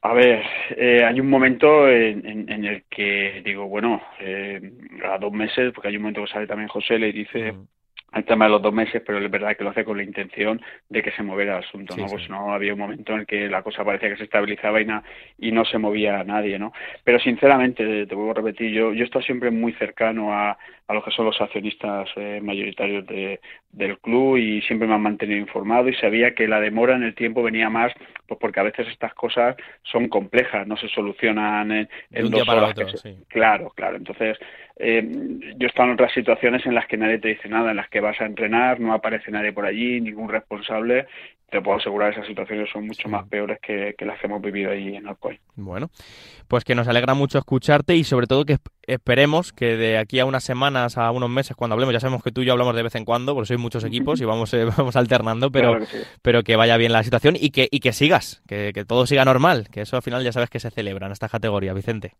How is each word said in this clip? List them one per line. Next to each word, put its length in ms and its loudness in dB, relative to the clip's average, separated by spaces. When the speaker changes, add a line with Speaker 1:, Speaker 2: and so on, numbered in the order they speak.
Speaker 1:
A 120 0
ver, 300 6
eh, 300 6
hay 160 2
un 80 2
momento 600 8
en, 380 4
en, 240 -8
en 140 -4
el 240 -6
que 560 -2
digo, 220 -6
bueno, 340 -2
eh, 400 -8
a 80 -2
dos 140 -4
meses, 420 -2
porque 140 -10
hay 80 -6
un 60 -6
momento 240 -6
que 60 -10
sale 160 -6
también 200 -8
José, 320 -2
le 140 -2
dice 380 -8
Speaker 2:
Ujú. 160 -18
Speaker 1:
el 120 -4
tema 200 6
de 60 8
los 100 6
dos 120 2
meses, 320 -2
pero 180 -4
es 80 -6
verdad 240 -2
que 80 -10
lo 60 -4
hace 160 -4
con 100 -6
la 80 -6
intención 580 -6
de 120 -4
que 100 -6
se 120 -8
moviera 340 -4
el 60 -8
asunto, 320 -14
Speaker 2:
Sí, 60 -8
Speaker 1:
¿no? 80 -6
Speaker 2:
sí. 60 -8
Speaker 1:
Pues 140 -12
no, 240 -6
había 200 -2
un 60 -8
momento 340 -8
en 80 -4
el 40 -12
que 220 -4
la 160 -4
cosa 220 -6
parecía 240 -2
que 80 -6
se 80 -10
estabilizaba 560 0
y 40 0
na-, 180 -6
y 160 -2
no 100 4
se 140 -2
movía 480 0
nadie, 340 -4
¿no? 140 -10
Pero 140 6
sinceramente, 840 4
te 80 -10
vuelvo 180 -4
a 120 -2
repetir, 300 -4
yo, 200 2
yo 100 0
he 20 0
estado 180 -2
siempre 280 -2
muy 220 0
cercano 600 -2
a, 240 0
a 80 -4
lo 80 0
que 100 -8
son 160 0
los 120 -2
accionistas, 760 -6
eh, 260 -8
mayoritarios 640 -6
de, 320 -8
del 280 -6
club 360 2
y 280 0
siempre 220 -2
me 100 2
han 60 2
mantenido 380 -2
informado 480 0
y 80 0
sabía 400 2
que 120 2
la 120 2
demora 380 2
en 60 -2
el 120 -4
tiempo 260 -2
venía 280 0
más, 240 0
pues 120 -8
porque 200 -2
a 40 4
veces 260 -2
estas 240 -8
cosas 420 0
son 200 0
complejas, 580 0
no 80 -4
se 140 -10
solucionan 840 -2
en, 180 -2
Speaker 2:
De 100 -8
Speaker 1:
en 60 -2
Speaker 2:
un 60 0
Speaker 1:
dos 100 2
Speaker 2:
día 40 2
para 140 4
Speaker 1:
horas 120 4
Speaker 2:
otro, 160 -4
Speaker 1:
que 100 -12
se 180 -16
Speaker 2:
sí. 140 -20
Speaker 1:
Claro, 460 2
claro. 200 -4
Entonces, 420 -6
eh, 260 2
yo 80 0
he 40 2
estado 180 4
en 80 2
otras 180 4
situaciones 520 2
en 100 0
las 120 0
que 100 -4
nadie 220 2
te 100 -2
dice 180 -6
nada, 240 0
en 60 -2
las 120 -6
que 120 -2
vas 180 -2
a 60 -2
entrenar, 560 0
no 120 0
aparece 380 -4
nadie 220 -4
por 120 -4
allí, 360 -2
ningún 280 -8
responsable. 800 -2
Te 120 -2
puedo 160 0
asegurar, 340 0
esas 140 -8
situaciones 460 -8
son 160 -8
mucho 160 -12
Speaker 2:
Sí. 60 -8
Speaker 1:
más 180 -4
peores 340 -4
que, 340 -6
que 100 -10
las 140 -8
que 60 -8
hemos 160 -4
vivido 300 -4
ahí 240 -6
en 120 -16
Alcoy. 320 -10
Speaker 2:
Bueno, 360 -10
pues 160 0
que 100 0
nos 140 2
alegra 260 2
mucho 240 0
escucharte 580 2
y 80 4
sobre 220 2
todo 180 2
que 120 2
esp-, 160 -6
esperemos 680 2
que 240 0
de 220 2
aquí 200 -2
a 60 4
unas 180 -2
semanas, 540 -2
a 140 2
unos 180 -2
meses, 260 -2
cuando 200 -2
hablemos, 180 2
ya 60 2
sabemos 240 -2
que 80 -4
tú 100 -4
y 40 0
yo 80 4
hablamos 220 2
de 60 0
vez 140 -4
en 100 -6
cuando, 300 0
porque 140 -2
sois 100 0
muchos 240 -4
equipos 360 -2
y 60 -2
vamos, 300 0
eh, 100 4
<laughs> 120 0
vamos 180 0
alternando, 560 2
pero, 220 4
Speaker 1:
Claro 120 0
que 140 -16
sí. 40 -8
Speaker 2:
pero 180 4
que 140 2
vaya 220 6
bien 140 4
la 120 4
situación 360 4
y 120 2
que, 180 4
y 120 0
que 120 2
sigas, 540 2
que, 260 -6
que 100 -6
todo 220 2
siga 180 4
normal, 480 4
que 100 -8
eso 140 -6
al 60 0
final 220 -4
ya 80 0
sabes 180 -2
que 100 -6
se 120 -8
celebra 340 -6
en 60 -8
esta 180 -8
categoría, 460 -2
Vicente. 440 -6